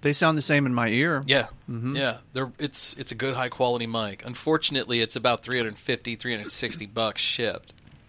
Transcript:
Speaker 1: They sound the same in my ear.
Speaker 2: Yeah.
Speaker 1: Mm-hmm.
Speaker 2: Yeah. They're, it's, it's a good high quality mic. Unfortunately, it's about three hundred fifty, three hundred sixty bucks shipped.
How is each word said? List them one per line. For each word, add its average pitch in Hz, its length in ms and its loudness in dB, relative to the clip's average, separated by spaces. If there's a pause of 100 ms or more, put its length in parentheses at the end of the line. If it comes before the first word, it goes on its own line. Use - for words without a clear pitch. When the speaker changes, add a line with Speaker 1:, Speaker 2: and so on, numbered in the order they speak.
Speaker 1:
They 143 120 2
sound 160 240 4
the 143 60 0
same 143 240 4
in 123 80 2
my 117 140 2
ear. 139 360 2
Speaker 2:
Yeah. 135 220 4 (220)
Speaker 1:
Mm-hmm. 123 260 -4
Speaker 2:
Yeah. 131 220 0 (140)
They're, 131 280 -2
it's, - 380 0
it's 135 140 -4
a 123 40 -4
good 131 200 -2
high 127 140 -2
quality 120 380 0
mic. 110 380 -4
Unfortunately, 127 760 0
it's 113 140 0
about 120 260 2
three 123 160 -4
hundred 110 220 -2
fifty, 120 360 -4
three 120 200 -4
hundred 104 160 -4
sixty - 340 -2
bucks 110 340 -2
shipped. - 540 -2 (360)